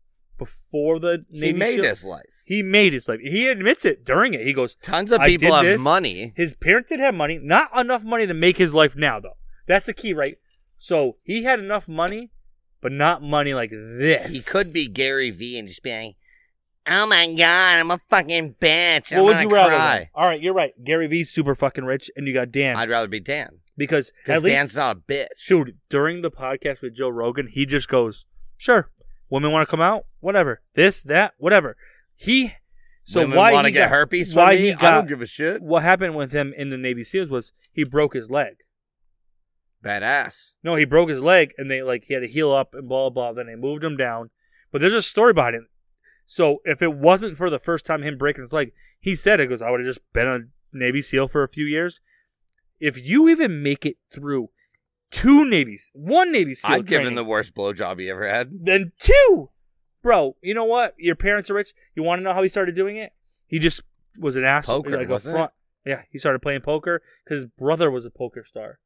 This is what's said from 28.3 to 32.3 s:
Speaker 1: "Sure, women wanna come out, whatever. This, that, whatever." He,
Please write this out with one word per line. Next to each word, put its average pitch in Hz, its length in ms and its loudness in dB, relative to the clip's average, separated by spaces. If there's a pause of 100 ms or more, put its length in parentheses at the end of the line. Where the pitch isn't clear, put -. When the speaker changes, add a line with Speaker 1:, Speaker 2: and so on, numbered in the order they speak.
Speaker 1:
"Sure, 226 340 2 (380)
women 143 240 0
wanna 156 140 2
come 160 120 -2
out, 185 260 0 (140)
whatever. 170 420 0 (120)
This, 190 300 2
that, 170 340 0
whatever." 160 400 2 (380)
He, 247 400 0 (500)